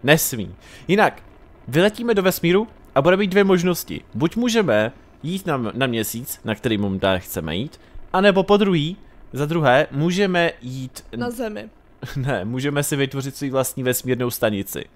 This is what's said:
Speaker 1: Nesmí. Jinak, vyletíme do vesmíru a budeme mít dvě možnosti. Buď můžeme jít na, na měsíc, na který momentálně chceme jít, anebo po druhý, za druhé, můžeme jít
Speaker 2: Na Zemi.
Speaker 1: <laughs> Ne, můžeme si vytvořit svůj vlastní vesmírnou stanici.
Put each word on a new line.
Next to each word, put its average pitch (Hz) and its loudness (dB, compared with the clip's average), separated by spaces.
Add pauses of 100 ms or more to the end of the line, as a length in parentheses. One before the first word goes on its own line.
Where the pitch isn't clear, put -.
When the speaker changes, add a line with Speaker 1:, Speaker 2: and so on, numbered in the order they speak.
Speaker 1:
Nesmí. 123 2 (320)
Jinak, 185 2 (440)
vyletíme 208 2
do 202 2
vesmíru 185 2 (280)
a 139 4
budeme 180 4
mít 208 0
dvě 196 4
možnosti. 175 0 (120)
Buď 131 -2
můžeme 196 2 (320)
jít 185 -6
na, 151 -2
na 123 -2
měsíc, 117 -6
na 110 -2
který 113 -2
momentálně 95 0
chceme 80 -6
jít, 131 -6 (340)
anebo 190 4
po 202 4
druhý, 180 0 (360)
za 131 -2
druhé, 147 4
můžeme 175 0 (100)
jít 127 -12 (100)
Speaker 2:
Na 240 -4
Zemi. 220 -10
Speaker 1:
<laughs> - -16
Ne, 123 -2
můžeme 139 -2
si 147 -2
vytvořit 139 -4
svůj 143 -6
vlastní 131 -2
vesmírnou 123 0
stanici. 107 -2 (100)